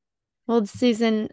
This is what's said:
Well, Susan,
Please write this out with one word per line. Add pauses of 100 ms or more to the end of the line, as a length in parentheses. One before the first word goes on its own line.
(480)
Well,
Susan,